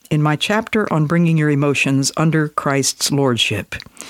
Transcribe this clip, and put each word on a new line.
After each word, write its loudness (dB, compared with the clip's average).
in 0
my 2
chapter -2
on 2
bringing 2
your 2
emotions 0
under 2
Christ's -2
lordship, -2